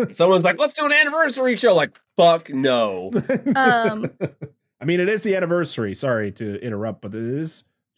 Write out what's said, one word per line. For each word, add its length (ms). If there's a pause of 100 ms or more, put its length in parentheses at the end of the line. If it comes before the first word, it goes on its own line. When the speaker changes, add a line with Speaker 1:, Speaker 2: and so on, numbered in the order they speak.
Speaker 1:
<laughs> 100
Speaker 2:
Someone's 300
like, 160
"Let's 160
do 100
an 60
anniversary 640
show." 180
Like, 240 (200)
fuck 340
no. 580 (240)
Speaker 1:
<laughs> 220
Speaker 3:
Um, 560 (680)
Speaker 1:
I 60
mean, 140
it 100
is 140
the 120
anniversary. 600
Sorry 380
to 300
interrupt, 380
but 140
it 80
is 400 (340)